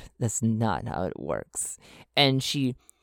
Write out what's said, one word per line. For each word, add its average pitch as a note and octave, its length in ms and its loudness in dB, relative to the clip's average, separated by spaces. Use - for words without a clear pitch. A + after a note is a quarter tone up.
that's A#2+ 240 -2
not A2 460 0
how - 160 -4
it - 160 -4
works." - 580 -6
And C3+ 260 4
she C3 340 0